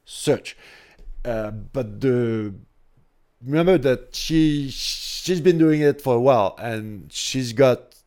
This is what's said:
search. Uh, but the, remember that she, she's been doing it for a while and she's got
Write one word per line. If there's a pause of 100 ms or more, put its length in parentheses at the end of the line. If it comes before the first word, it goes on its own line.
search. (640)
Uh,
but
the, (920)
remember
that
she,
she's
been
doing
it
for
a
while
and
she's
got (140)